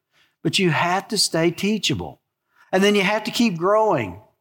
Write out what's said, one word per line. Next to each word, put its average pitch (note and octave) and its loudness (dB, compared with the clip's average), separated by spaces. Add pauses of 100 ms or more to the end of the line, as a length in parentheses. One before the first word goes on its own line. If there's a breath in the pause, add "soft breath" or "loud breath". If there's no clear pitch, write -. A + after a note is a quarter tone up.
(420)
But E3 -2
you F3+ 2
have F3 -2
to G#3+ -6
stay E3+ 0
teachable. E3 -4 (520 soft breath)
And F#3+ 4
then G#3 4
you G3+ 2
have G#3+ -2
to A#3+ -6
keep A3+ 0
growing. E3+ 0 (200)